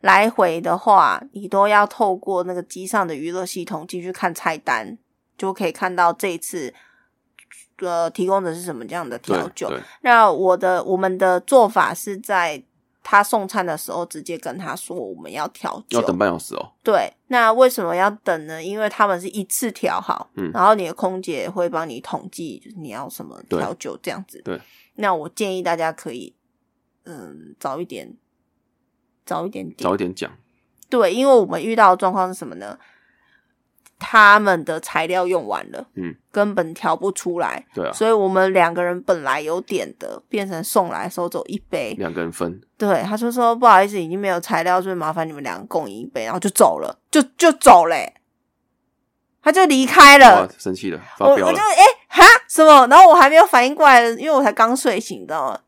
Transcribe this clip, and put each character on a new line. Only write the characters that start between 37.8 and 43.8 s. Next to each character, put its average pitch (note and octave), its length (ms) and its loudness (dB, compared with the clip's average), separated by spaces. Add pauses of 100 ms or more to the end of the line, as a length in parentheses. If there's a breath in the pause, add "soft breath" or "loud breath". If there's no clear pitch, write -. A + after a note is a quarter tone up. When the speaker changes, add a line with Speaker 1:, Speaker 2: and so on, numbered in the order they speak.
Speaker 2:
啊。 - 80 -8
Speaker 1:
所 A3 120 -4
以 A3+ 60 2
我 G3+ 160 0
们 F#3+ 240 0
两 E3+ 220 2
个 F3 80 -6
人 F3 220 -6
本 F3 180 -4
来 C#3 180 -6
有 D#3 220 -8
点 A2+ 360 -8
的， - 300 -16
变 G3+ 180 -6
成 E3+ 160 -10
送 F#3+ 280 -2
来 F2+ 140 -10
的 G3 60 -10
时 - 80 -14
候 F3 80 -6
只 E3 120 -10
有 - 80 -10
一 G3+ 120 -12 (120)
杯。 B2 280 -8
Speaker 2:
两 F2 140 -8
个 E2+ 80 -8
人 E2+ 100 -6
分。 F2 300 -10 (160)
Speaker 1:
对， G3 280 -2
他 G#3 120 -8
就 A#3 160 -6
说 A#3 240 0
：“不 B3 100 0
好 G3 160 6